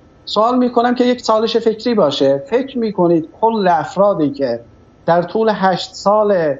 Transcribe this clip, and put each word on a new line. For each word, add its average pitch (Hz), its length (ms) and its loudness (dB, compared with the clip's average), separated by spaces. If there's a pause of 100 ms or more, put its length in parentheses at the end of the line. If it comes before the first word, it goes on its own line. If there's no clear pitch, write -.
(240)
سوال 240 340 0
می‌کنم 247 360 0
که 247 100 2
یک 247 200 0
چالش 220 320 0
فکری 226 380 -2
باشه. 139 520 2
فکر 269 320 -4
می‌کنید 175 500 0 (120)
کل 220 280 0
افرادی 165 640 0
که 127 300 -4 (460)
در 170 160 2
طول 220 320 0
هشت 185 400 -2
سال 196 640 0